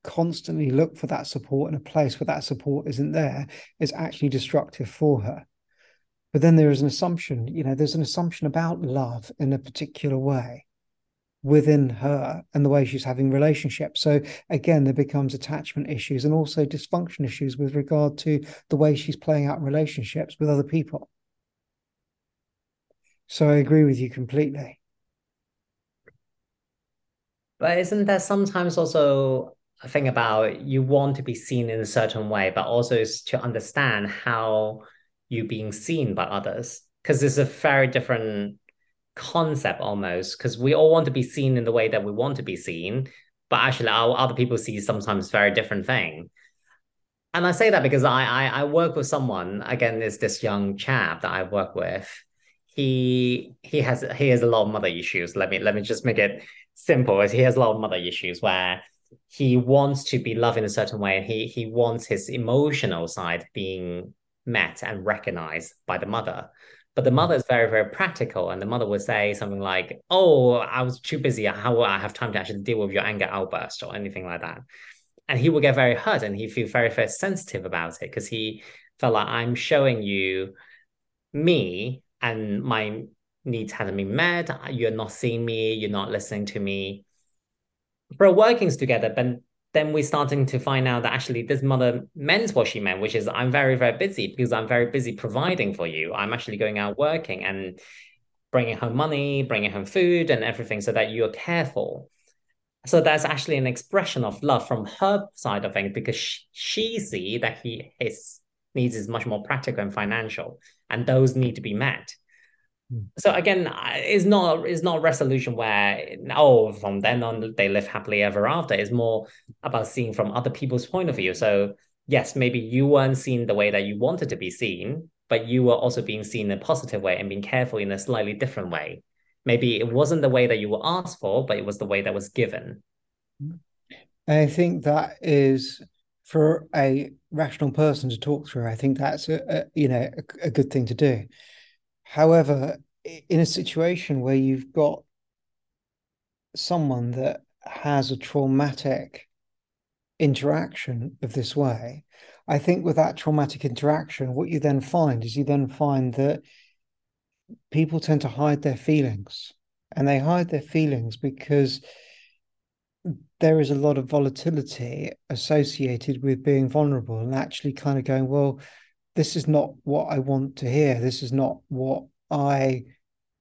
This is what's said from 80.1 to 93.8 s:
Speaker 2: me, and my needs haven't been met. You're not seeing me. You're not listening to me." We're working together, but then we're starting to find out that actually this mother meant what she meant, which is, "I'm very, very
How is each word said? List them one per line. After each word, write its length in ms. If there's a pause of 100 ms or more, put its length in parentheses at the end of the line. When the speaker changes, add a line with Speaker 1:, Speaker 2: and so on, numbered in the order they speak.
Speaker 2:
me, 720 (180)
and 420
my 400 (420)
needs 260
haven't 240
been 180
met. 360 (240)
You're 180
not 200
seeing 340
me. 300
You're 160
not 180
listening 380
to 120
me." 460 (1120)
We're 120
working 400
together, 440
but 240 (340)
then 200
we're 100
starting 440
to 120
find 280
out 160
that 100
actually 300
this 180
mother 540
meant 400
what 120
she 120
meant, 200
which 160
is, 120
"I'm 240
very, 240
very 220